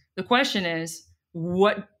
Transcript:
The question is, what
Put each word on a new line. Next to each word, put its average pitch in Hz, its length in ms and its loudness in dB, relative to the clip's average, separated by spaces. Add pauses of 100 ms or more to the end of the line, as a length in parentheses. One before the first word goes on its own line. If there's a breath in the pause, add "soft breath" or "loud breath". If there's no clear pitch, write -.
(160)
The 185 80 -8
question 247 420 0
is, 165 380 -6 (300)
what 185 540 0 (140)